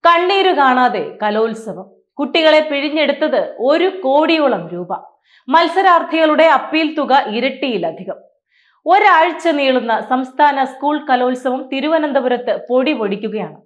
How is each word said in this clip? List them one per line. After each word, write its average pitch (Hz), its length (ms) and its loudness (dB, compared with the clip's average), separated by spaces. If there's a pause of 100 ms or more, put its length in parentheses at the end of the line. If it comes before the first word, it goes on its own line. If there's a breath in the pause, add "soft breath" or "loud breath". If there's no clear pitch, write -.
കണ്ണീര് 370 520 2
കാണാതെ 254 420 2 (220)
കലോത്സവം. 214 640 -4 (320)
കുട്ടികളെ 311 420 2
പിഴിഞ്ഞെടുത്തത് 294 800 -2 (300)
ഒരു 339 200 2 (140)
കോടിയോളം 277 600 0 (120)
രൂപ. 175 160 -10 (580 soft breath)
മത്സരാർത്ഥികളുടെ 320 960 2 (120)
അപ്പീൽ 311 300 -2 (100)
തുക 262 140 -2 (240)
ഇരട്ടിയിലധികം. 196 840 -6 (680)
ഒരാഴ്ച 349 600 4
നീളുന്ന 254 460 0 (160)
സംസ്ഥാന 269 540 0
സ്കൂൾ 294 340 -2 (120)
കലോത്സവം 254 520 0 (100)
തിരുവനന്തപുരത്ത് 269 840 -2 (140)
പൊടി 254 240 2
പൊടിക്കുകയാണ്. 208 720 -6